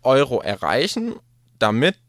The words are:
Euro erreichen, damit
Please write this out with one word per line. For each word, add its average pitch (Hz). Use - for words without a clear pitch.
Euro 131
erreichen, 127
damit 117